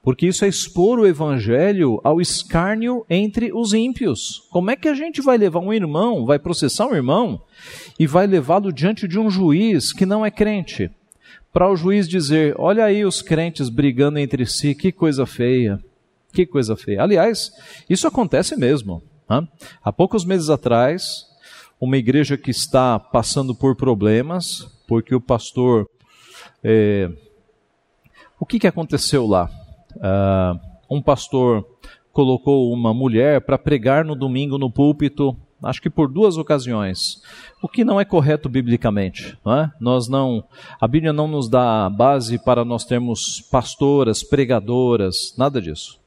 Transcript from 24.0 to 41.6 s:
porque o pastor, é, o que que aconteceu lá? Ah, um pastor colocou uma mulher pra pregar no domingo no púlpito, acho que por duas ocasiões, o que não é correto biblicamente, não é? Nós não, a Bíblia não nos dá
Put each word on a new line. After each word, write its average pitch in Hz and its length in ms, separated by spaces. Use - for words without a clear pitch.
porque 117 280
o 123 60
pastor, 120 680
é, 104 480
o - 80
que 233 120
que 208 80
aconteceu 147 600
lá? 90 240
Ah, 95 640
um 143 100
pastor 123 680
colocou 131 580
uma 117 220
mulher 127 480
pra 135 160
pregar 139 480
no 151 100
domingo 135 440
no 135 120
púlpito, 143 640
acho - 180
que - 80
por 156 180
duas 170 300
ocasiões, 123 840
o - 60
que - 140
não 214 160
é 202 60
correto 151 420
biblicamente, 117 960
não 110 120
é? 151 260
Nós 120 260
não, 131 380
a 117 80
Bíblia 156 280
não 151 120
nos 143 220
dá 110 400